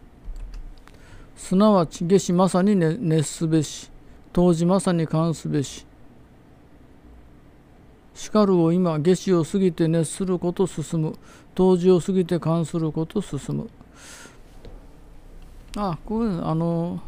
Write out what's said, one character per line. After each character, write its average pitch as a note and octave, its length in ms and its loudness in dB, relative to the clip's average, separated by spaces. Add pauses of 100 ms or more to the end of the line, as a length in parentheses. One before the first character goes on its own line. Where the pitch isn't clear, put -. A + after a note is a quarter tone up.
(1300)
す - 220 -4
な G#3+ 140 6
わ F3+ 160 4
ち - 180 -8
夏 F#3 140 4
至 F3+ 160 0
ま F3+ 160 4
さ F3+ 120 2
に、 G#3 140 4
ね、 E3 240 2
熱 D#3+ 320 0
す E3 160 -4
べ D#3+ 140 2
し、 - 280 -10 (400)
冬 F3+ 220 4
至 E3+ 140 0
ま F#3+ 120 2
さ F#3 140 0
に E3 140 0
寒 D#3+ 280 0
す - 140 -10
べ D3+ 140 -2
し。 - 240 -12 (2250)
し - 160 -14
か G#3+ 140 4
る F#3+ 160 4
を E3 140 4
今、 F3 240 0
夏 E3+ 180 4
至 F#3+ 160 -2
を F3 100 4
過 G3+ 160 -4
ぎ F#3 140 2
て E3 160 0
熱 E3 240 0
す F#3+ 140 -6
る F3+ 120 -2
こ F3 140 -4
と F#3 140 0
進 E3 340 -6
む。 D#3 180 -4 (360)
冬 F#3 240 4
至 F3+ 120 4
を F#3 80 6
過 F3 140 -2
ぎ F#3 140 0
て E3+ 120 -2
寒 E3 280 0
す E3+ 120 -6
る D#3+ 140 -2
こ D#3+ 140 -4
と G3 160 -4
進 C#3+ 340 -8
む。 - 140 -8 (2000)
あ、 F#3+ 260 -4
こ G#3+ 160 -4
う A#3 40 -2
い - 20 -2
う F#3+ 100 -2
の、 E3 100 -6
あ D#3 80 -2
の、 E3+ 540 -2